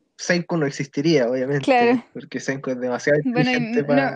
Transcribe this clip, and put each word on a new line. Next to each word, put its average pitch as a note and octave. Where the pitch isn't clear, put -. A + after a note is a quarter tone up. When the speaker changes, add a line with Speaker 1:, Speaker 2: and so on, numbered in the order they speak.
Speaker 1:
Senku F3
no D3+
existiría, C#3
obviamente, C3+
Speaker 2:
Claro. A#3+
Speaker 1:
porque B2
Senku C3+
es B2+
demasiado B2
Speaker 2:
Bueno, B3
y B3
Speaker 1:
inteligente A#3
Speaker 2:
no, C#3+
Speaker 1:
pa, D3